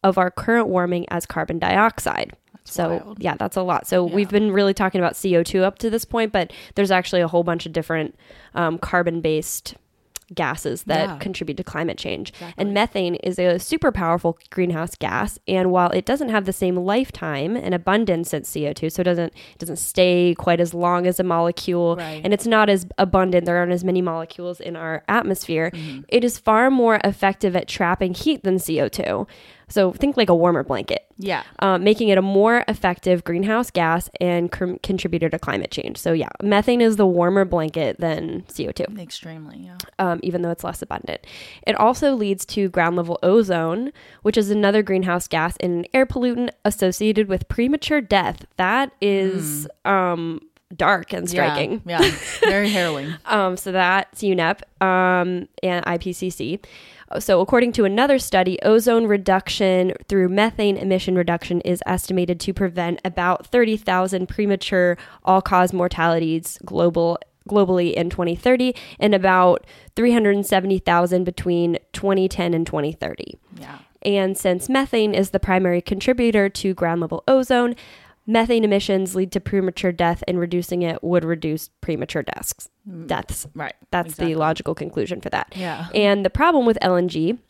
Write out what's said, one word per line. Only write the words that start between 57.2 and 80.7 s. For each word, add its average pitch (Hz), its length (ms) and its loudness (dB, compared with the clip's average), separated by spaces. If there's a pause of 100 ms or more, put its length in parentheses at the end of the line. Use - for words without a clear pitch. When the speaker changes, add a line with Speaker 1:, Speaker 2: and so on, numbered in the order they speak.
Speaker 1:
So 185 200 4
according 240 320 4
to 220 140 2
another 254 320 4
study, 185 440 2
ozone 226 440 6
reduction 185 880 2 (160)
through 190 180 4
methane 208 480 2
emission 185 380 0
reduction 175 480 0
is 175 240 -2
estimated 180 540 -2
to 196 120 -4
prevent 175 500 -2
about 180 440 -2
thirty 220 320 2
thousand 185 500 0
premature 190 680 0 (260)
all-cause 185 480 4
mortalities 165 920 0
global, 170 520 0 (300)
globally 185 460 2
in 170 160 0
twenty 175 260 -2
thirty 254 380 2 (260)
and 214 140 4
about 185 520 4 (300)
three 240 160 4
hundred 202 320 4
seventy 190 340 2
thousand 180 460 2
between 175 540 0 (160)
twenty 196 340 0
ten 175 240 -2
and 165 140 0
twenty 151 260 -4
thirty. - 460 -10 (200)
Speaker 2:
Yeah. 139 200 -18 (240)
Speaker 1:
And 196 340 0
since 180 320 -2
methane 247 460 2
is 190 160 0
the 190 100 0
primary 185 400 2
contributor 214 720 0
to 196 240 -4
ground 170 260 -2
level 165 260 -6
ozone, 247 480 4 (520)
methane 226 380 2
emissions 196 500 0
lead 190 180 -2
to 196 80 -2
premature 185 520 -2
death, 170 360 0
and 180 100 0
reducing 175 440 -2